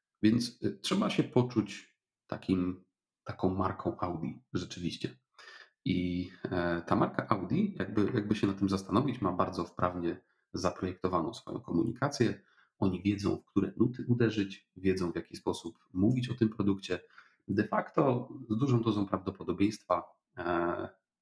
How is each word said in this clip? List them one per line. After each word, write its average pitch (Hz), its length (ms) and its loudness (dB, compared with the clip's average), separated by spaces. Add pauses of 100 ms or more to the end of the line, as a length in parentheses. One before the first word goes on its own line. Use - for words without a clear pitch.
(220)
Więc, 113 400 2
y, 104 200 -2
trzeba 98 280 0
się - 120 2
poczuć - 760 -2 (300)
takim, 90 580 -2 (400)
taką - 300 -2
marką 92 440 -2
Audi 87 440 -6 (100)
rzeczywiście. - 640 -6 (680)
I, 90 460 0 (140)
e, 87 420 0
ta 87 100 2
marka - 320 0
Audi, 101 500 0
jakby, 101 360 0
jakby 107 220 0
się 104 100 2
na 98 60 2
tym 98 160 2
zastanowić, 98 520 0
ma 92 120 0
bardzo 92 320 0
wprawnie 90 560 -2 (320)
zaprojektowaną 90 840 -2
swoją - 260 -10
komunikację. - 800 0 (380)
Oni 92 240 2
wiedzą, 98 340 2
w - 80 -16
które - 320 0
nuty - 320 2
uderzyć, 107 680 0
wiedzą, 92 360 0
w - 40 -12
jaki - 200 -8
sposób 87 420 -6 (140)
mówić 123 380 2
o 123 40 -4
tym 110 140 4
produkcie. 98 520 0 (480)
De 104 200 2
facto 127 600 2 (220)
z 110 80 0
dużą 123 240 4
dozą 101 240 2
prawdopodobieństwa, 95 960 -2 (360)
e, 85 500 -2 (340)